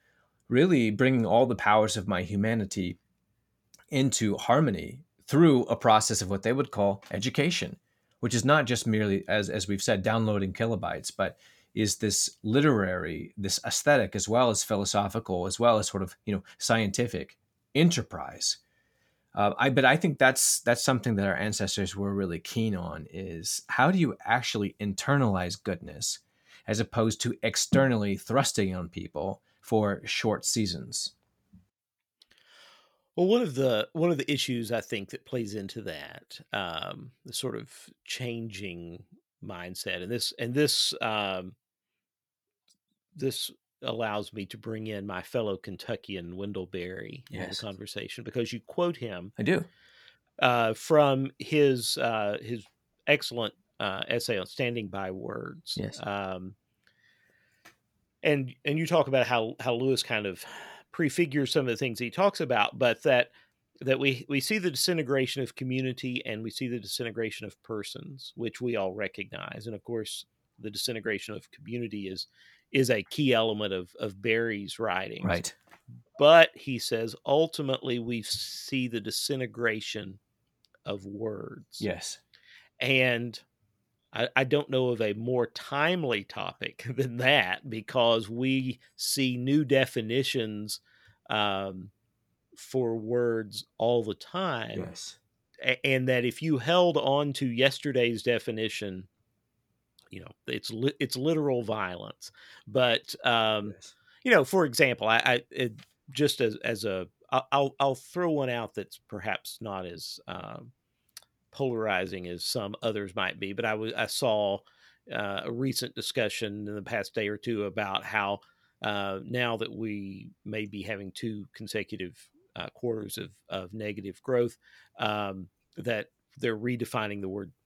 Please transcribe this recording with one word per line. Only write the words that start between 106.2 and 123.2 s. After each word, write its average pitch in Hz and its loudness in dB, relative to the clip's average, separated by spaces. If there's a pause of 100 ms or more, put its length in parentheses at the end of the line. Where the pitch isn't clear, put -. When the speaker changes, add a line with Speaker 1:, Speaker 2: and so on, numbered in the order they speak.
Speaker 2:
as, 110 2
as 113 -4
a, 92 -2 (240)
I, 135 4 (100)
I'll, 139 2
I'll 139 2
throw - -4
one 139 0
out 117 -6
that's - -10
perhaps - -6
not 98 -6
as, 85 -12
um, - -12 (800)
polarizing 98 -2
as 87 -8
some 104 -4
others 101 -2
might 104 -2
be, 101 -6
but 110 -2
I 107 2
wa-, 110 -4
I 92 0
saw, 104 2 (520)
uh, 101 -4
a - -6
recent 123 -4
discussion 104 -4
in 104 -8
the 104 -6
past 107 -6
day 107 0
or 104 -4
two 110 -2
about 98 -4
how, 101 -2 (420)
uh, 98 -4
now 120 -2
that 113 -6
we 101 -8 (140)
may 107 -6
be 101 -10
having 98 -8
two 107 -8
consecutive, 98 -8 (400)
uh, 85 -8
quarters 110 -6
of, 95 -10 (180)